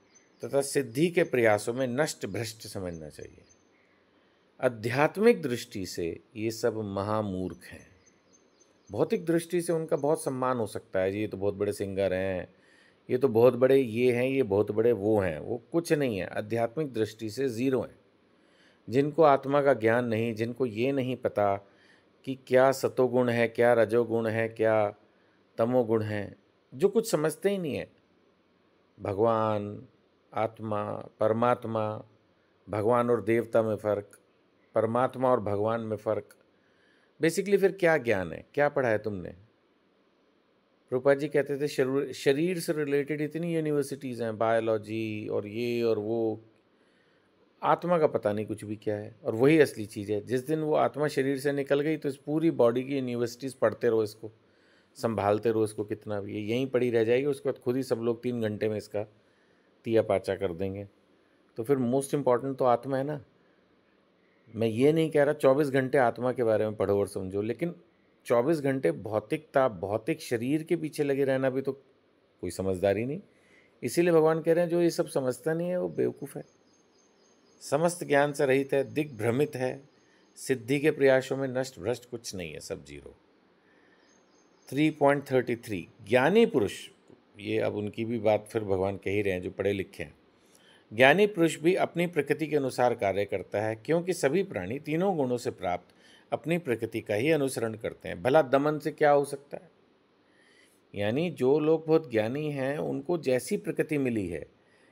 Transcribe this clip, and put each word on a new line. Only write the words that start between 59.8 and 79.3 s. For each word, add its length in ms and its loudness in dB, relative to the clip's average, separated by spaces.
तिया 180 4
पाचा 340 0
कर 160 -2
देंगे। 360 -6
तो 60 -6
फिर 140 2
most 380 0
important 420 0
तो 80 0
आत्मा 320 2
है 80 -2
ना। 200 -10
मैं 140 0
ये 240 4
नहीं 180 2
कह 120 4
रहा 120 2
चौबीस 340 4
घंटे 300 0
आत्मा 340 2
के 120 -2
बारे 200 2
में 120 -4
पढ़ो 240 2
और 80 0
समझो, 340 -6
लेकिन 320 -4
चौबीस 360 2
घंटे 320 0
भौतिकता, 760 -2
भौतिक 520 -4
शरीर 420 -2
के 140 -2
पीछे 280 -4
लगे 200 0
रहना 260 2
भी 120 -2
तो 100 -4
कोई 100 -6
समझदारी 540 0
नहीं। 160 -6
इसीलिए 300 2
भगवान 300 4
कह 100 4
रहे 120 2
हैं, 60 -2
"जो 100 2
ये 100 4
सब 160 -2
समझता 480 -2
नहीं 140 -4
है, 120 -2
वो 80 -2
बेवकूफ़ 500 -4
है, 60 -14
समस्त 440 -2
ज्ञान 280 2
से 140 0
रहित 260 2
है, 120 2
दिग्भ्रमित 720 -2